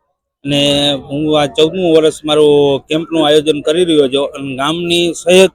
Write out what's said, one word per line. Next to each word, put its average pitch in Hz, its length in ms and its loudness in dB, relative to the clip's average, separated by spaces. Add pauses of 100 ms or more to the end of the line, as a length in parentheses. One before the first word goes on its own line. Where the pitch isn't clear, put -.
(460)
અને 143 480 0
હું 147 480 -2
આ 143 40 0
ચૌદમું 160 520 0
વર્ષ 156 280 0
મારું 147 540 2
કેમ્પનું 156 480 -4
આયોજન 151 340 2
કરી 165 240 0
રહ્યો 147 220 2
છું 135 200 -2
અને 139 280 -10
ગામની 170 580 -2
સહયોગ, 185 420 4